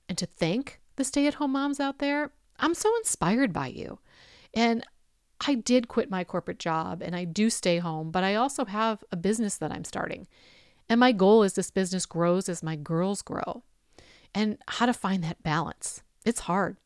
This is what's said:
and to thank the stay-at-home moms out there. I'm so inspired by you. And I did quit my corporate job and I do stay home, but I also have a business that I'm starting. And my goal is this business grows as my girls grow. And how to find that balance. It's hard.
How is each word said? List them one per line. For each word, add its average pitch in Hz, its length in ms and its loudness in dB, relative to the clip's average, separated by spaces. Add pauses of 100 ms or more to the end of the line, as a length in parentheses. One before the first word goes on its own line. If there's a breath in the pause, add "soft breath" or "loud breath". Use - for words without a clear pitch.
and 185 120 -6
to 175 80 -4
thank 185 520 -2 (160)
the 269 80 -2
stay-at-home 285 500 0
moms 277 260 -2
out 277 180 -2
there. 285 360 -2 (260)
I'm 330 160 2
so 440 220 2
inspired 233 540 2
by 135 180 -4
you. - 280 -10 (600 soft breath)
And 233 280 2 (600)
I 285 100 2
did 240 340 2
quit 196 200 -2
my 185 140 -2
corporate - 360 -6
job 170 420 -4
and 170 120 -6
I 180 120 -4
do 202 240 2
stay 175 300 2
home, 160 300 -4
but 185 140 0
I 196 120 2
also 262 280 0
have 214 480 -2
a 180 60 -4
business 202 400 0
that 156 120 -4
I'm 185 140 -8
starting. 175 440 -6 (600 soft breath)
And 233 100 4
my 254 140 8
goal 208 320 8
is 190 120 2
this 185 140 -2
business 185 360 -2
grows 175 420 0
as 170 160 -6
my 160 140 -4
girls 170 440 -2
grow. - 420 -8 (680 soft breath)
And 208 240 0 (120)
how - 160 0
to 240 80 4
find 190 320 -2
that - 180 -6
balance. - 600 -2 (200)
It's 233 160 0
hard. 185 460 -2